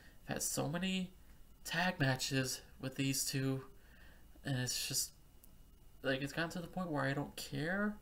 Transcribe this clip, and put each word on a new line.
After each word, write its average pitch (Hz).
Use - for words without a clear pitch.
I've -
had -
so 135
many 185
tag 180
matches 131
with 131
these 135
two, 135
and 127
it's -
just, -
like, 135
it's 139
gotten 165
to 180
the 165
point 180
where 143
I 135
don't 143
care 196